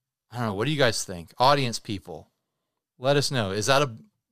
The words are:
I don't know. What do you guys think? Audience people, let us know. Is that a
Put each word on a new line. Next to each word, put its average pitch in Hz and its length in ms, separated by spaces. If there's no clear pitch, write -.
I 117 80
don't 117 80
know. 101 80
What 107 100
do 151 60
you 151 80
guys 117 260
think? 85 320
Audience 127 420
people, 90 480
let 139 180
us 139 160
know. 110 200
Is 104 160
that 135 140
a 135 100